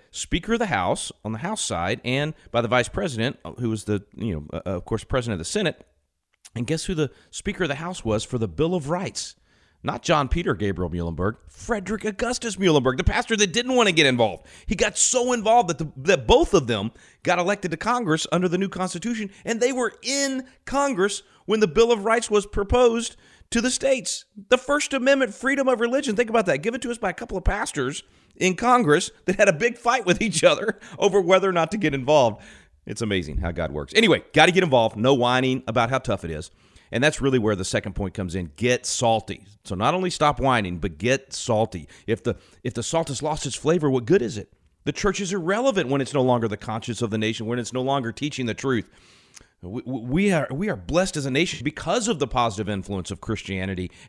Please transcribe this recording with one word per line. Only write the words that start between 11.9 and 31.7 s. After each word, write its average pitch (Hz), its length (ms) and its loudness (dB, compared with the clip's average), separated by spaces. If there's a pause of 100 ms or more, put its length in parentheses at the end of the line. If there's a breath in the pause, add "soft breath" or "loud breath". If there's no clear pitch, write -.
Augustus 226 500 -4
Muhlenberg, 147 420 4
the 143 60 -2
pastor - 320 0
that 202 160 4
didn't 247 240 0
want 233 120 6
to 175 80 4
get 151 100 8
involved. 120 400 2 (200 loud breath)
He 220 100 -2
got 208 220 0
so 247 360 2
involved 226 360 4
that, 160 80 -4
the, 156 200 -6
that 131 300 2
both 247 260 6
of 143 140 4
them 110 240 -2 (300 soft breath)
got 175 180 0
elected 185 320 -2
to 160 60 -4
Congress 220 540 0
under 180 160 2
the 175 100 0
new 196 120 -2
Constitution, 190 600 -6 (140 loud breath)
and 226 160 -4
they 247 140 2
were 240 280 -2
in 269 440 -2 (200 loud breath)
Congress 247 560 0 (240 soft breath)
when 214 140 0
the 208 80 6
Bill 226 240 4
of 208 140 0
Rights 226 260 0
was 208 140 4
proposed 233 720 2 (320 soft breath)
to 233 100 0
the 247 100 2
states. 254 540 -2 (240)
The - 100 4
First 285 360 -2
Amendment, 262 400 2
freedom 269 340 -2
of 240 140 2
religion, 240 340 0
think 226 140 0
about 220 160 2
that, 147 180 0
given 226 160 -4
to 240 100 -6
us 233 80 -6
by 202 120 -4
a 175 40 -4
couple 220 240 -10
of 170 60 -6
pastors 190 600 -4 (340 soft breath)
in 180 180 2
Congress 233 560 4 (140 soft breath)
that 185 100 0
had 202 140 4
a 185 40 6
big 233 240 -2
fight 240 280 0
with 208 160 2
each 214 240 2
other 185 340 2 (180 loud breath)
over 196 220 4
whether 185 300 4
or - 20 2
not 165 200 2